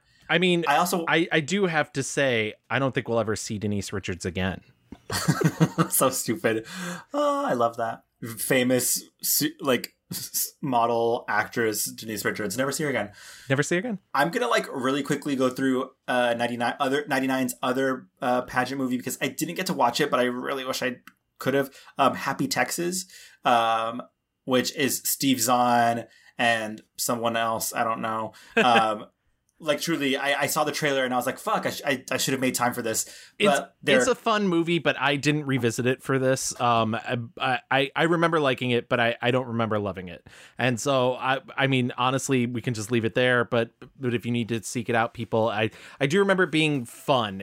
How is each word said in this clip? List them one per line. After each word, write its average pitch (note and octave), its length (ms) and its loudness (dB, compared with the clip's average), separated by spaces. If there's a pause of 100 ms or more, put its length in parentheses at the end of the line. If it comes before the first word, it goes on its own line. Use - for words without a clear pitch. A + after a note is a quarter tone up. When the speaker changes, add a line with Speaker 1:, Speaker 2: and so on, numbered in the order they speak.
(300)
Speaker 1:
I E3 80 4
mean, F3 280 2
Speaker 2:
I C#3+ 100 4
also F3+ 300 2
Speaker 1:
I, E3 240 2
I D#3+ 100 2
do F#3 260 0
have D#3 260 0
to C3+ 100 -2
say, A#2+ 520 0 (160)
I A#2 80 0
don't C3+ 160 0
think B2 140 -2
we'll A#2 120 2
ever G#2 160 0
see A2 220 -6
Denise G#2 340 -2
Richards F#2+ 320 -6
again. F#2 380 -4 (480)
Speaker 2:
<laughs> - 100 -4 (680)
So C3+ 200 2
stupid. A2+ 560 -2 (480)
Oh, C#4+ 300 0
I D#3 80 0
love A#2 240 2
that. A2+ 280 -6 (340)
Famous, B2+ 680 2 (180)
su-, - 380 0
like, C3 340 0 (160)
s-, - 500 -6
model A#2 680 2
actress G#2+ 580 0
Denise A2+ 380 -8
Richards. G#2 320 -2
Never C3+ 160 0
see D3+ 120 -4
her C#3+ 60 -2
again. G#2 200 -2 (380)
Speaker 1:
Never C3+ 140 2
see F3 140 -2
her - 40 0
again. G#3+ 180 -6 (160)
Speaker 2:
I'm D3 160 2
gonna, B3 180 -2
like, A3 240 0
really C3+ 300 0
quickly C#3+ 340 -4
go B2+ 140 2
through, C3 400 0 (180)
uh, B2 280 2
ninety-nine, A#2+ 440 -2
other, C#3+ 280 0
ninety-nine's C3 540 0
other, C3 440 -2 (160)
uh, B2 200 2
pageant C3 380 -2
movie B2+ 160 -2
because B2 240 -8
I C#3+ 80 -2
didn't D#3+ 280 -4
get F#3 100 -4
to E3 80 -2
watch B2 260 2
it, C#3+ 100 0
but B2+ 100 2
I B2 40 2
really C3 400 -4
wish C3 180 -6
I B2+ 160 -4 (400)
could C3+ 160 -2
have. C3+ 160 0 (280)
Um, C3 160 4
Happy C3+ 340 -4
Texas, F3 580 -2 (380)
um, A2+ 580 2 (420)
which B2+ 320 0
is B2+ 280 -2
Steve C3 360 0
Zahn A#2+ 640 2 (340)
and A2 440 0 (140)
someone A#2 400 -2
else, A2+ 380 -2
I B2 100 -2
don't A2+ 160 -2
know. A2 320 -4 (120)
Speaker 1:
<laughs> - 120 -20
Speaker 2:
Um, A2+ 500 4 (520)
like, D3 220 -2
truly, C#3 380 0
I, C#3 240 0
I C#3 60 2
saw D3+ 160 0
the D3 60 0
trailer C#3 360 0
and B2+ 80 -2
I - 20 0
was B2 80 0
like, B2+ 140 -4
"Fuck, G#3+ 260 -2
I B2+ 60 -2
sh-, - 160 -8
I, C3+ 240 -2
I C3 80 0
should - 140 0
have B2+ 100 -2
made B2+ 120 2
time B2 200 0
for A#2+ 80 -6
this." A2 240 -2 (320)
Speaker 1:
It's, G#3 100 4
Speaker 2:
But - 340 0
they're F3+ 180 4
Speaker 1:
it's B3 60 4
a B3 80 4
fun G#3 340 0
movie, E3+ 300 2
but C#3 220 0
I C#3+ 160 2
didn't D3 300 0
revisit B2 400 0
it B2+ 160 0
for C3+ 160 0
this. C3 420 0
Um, A2+ 340 2
I, A#2+ 640 -4 (100)
I, C3+ 260 2
I D3 60 2
remember E3 360 2
liking B2+ 340 2
it, A#2+ 180 0
but A#2+ 100 2
I, A#2 220 2
I A#2+ 80 4
don't B2+ 160 2
remember A2+ 320 -2
loving F#2 300 -6
it. - 180 -16 (320)
And A#2+ 200 0
so, B2+ 360 2
I, B2+ 240 -2 (180)
I C3+ 120 4
mean, B2+ 280 2
honestly, B2+ 480 2
we A#2+ 160 -4
can B2 140 -2
just G#2+ 160 -6
leave A#2 160 2
it A2 80 -4
there. B2 320 4
But, A#2 240 0 (280)
but B2 140 -2
if A#2 140 -2
you A#2+ 40 -2
need A#2+ 200 -2
to A2+ 120 -2
seek - 280 -6
it A#2 40 0
out, A#2 200 0
people, A2+ 340 0
I, A2 220 0 (280)
I C#3 80 2
do D#3 120 2
remember F#3+ 240 4
it D3+ 100 0
being D3+ 320 2
fun. G#2+ 580 0